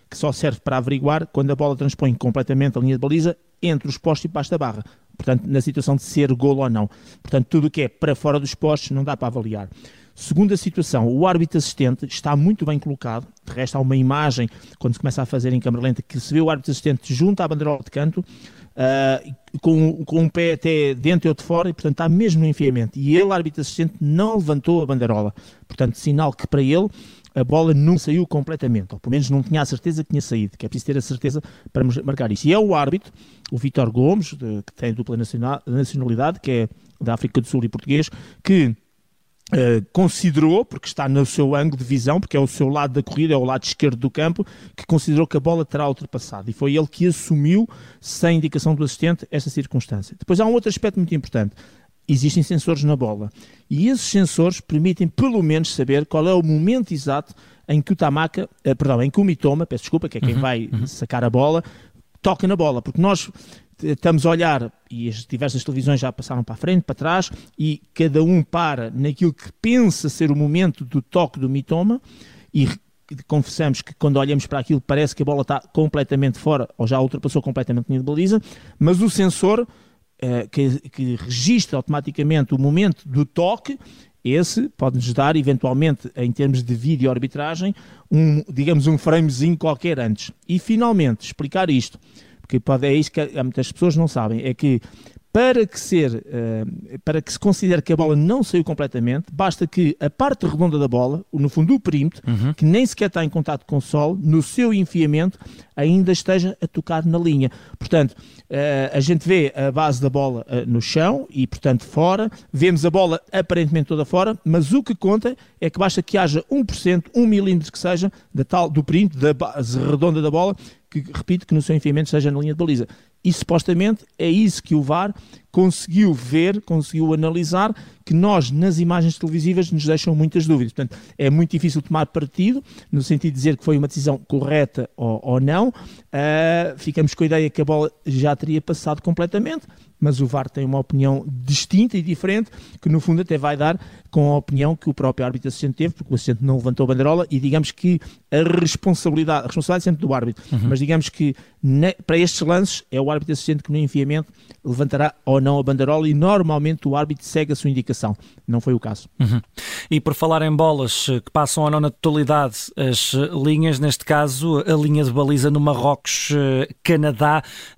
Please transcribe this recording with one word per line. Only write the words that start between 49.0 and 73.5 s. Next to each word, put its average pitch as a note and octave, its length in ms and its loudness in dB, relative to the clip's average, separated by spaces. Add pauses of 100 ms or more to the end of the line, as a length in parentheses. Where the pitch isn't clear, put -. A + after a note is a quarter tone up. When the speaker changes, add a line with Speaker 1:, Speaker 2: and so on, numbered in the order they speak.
Speaker 1:
esta D3 200 -6
circunstância. C3 680 -6
Depois F3+ 220 0
há A3 60 2
um A3+ 80 2
outro A3+ 160 0
aspecto G3+ 280 -4
muito E3+ 160 0
importante. A2+ 420 -4 (520)
Existem C#3+ 340 2
sensores D3+ 420 0
na D3 120 4
bola. G#2+ 340 -4 (400)
E F3 200 2
esses C4 180 -2
sensores F3+ 520 2
permitem, E3+ 480 0
pelo A3+ 360 0
menos, D#3+ 320 0
saber C#3 300 0
qual D#3 220 0
é F#3+ 60 4
o F3+ 80 4
momento E3+ 520 0
exato C#3+ 400 -4 (340)
em D3 140 2
que G3 120 -4
o - 20 2
Tamaka, D#3 540 -2 (140)
eh, C3+ 100 2
perdão, B2 300 2
em C#3 80 0
que - 80 2
o G3+ 60 4
Mitoma, D#3 400 0
peço - 180 -8
desculpa, E3 260 -2
que - 80 -10
é G#2+ 40 -6
quem A#2 140 0
Speaker 2:
Uhum, C3+ 60 2
Speaker 1:
vai B2 300 -2
Speaker 2:
uhum. A#2+ 160 -2
Speaker 1:
sacar A#2+ 360 -6
a A#2 60 2
bola, D3 320 2 (600)
toca F#3+ 260 0
na G3 80 2
bola. D3 260 0
Porque - 180 -4
nós F#3+ 300 2 (480)
t-, D#3 140 -6
estamos D#3+ 340 2
a E3 40 4
olhar, D#3 420 0 (200)
e A#2 160 -8
as A2 180 -8
diversas C3 380 -4
televisões C3+ 340 0
já B2+ 140 -4
passaram B2 320 -6
para A2+ 120 -8
a - 20 -14
frente, F3+ 260 0
para - 100 -8
trás, F3+ 380 -2 (260)
e D3+ 240 -4 (120)
cada D#3 280 2
um E3+ 220 4
para C#3+ 480 -4
naquilo C#3+ 420 0
que - 160 -20 (120)
pensa A3 480 2
ser D#3 200 0
o C#3+ 60 2
momento D3+ 480 0
do C3 180 -2
toque E3+ 380 -2
do C3 100 -2
Mitoma, E3+ 520 0 (520)
e C#3 120 2
re-, - 120 -2 (500)
confessamos D3 540 -2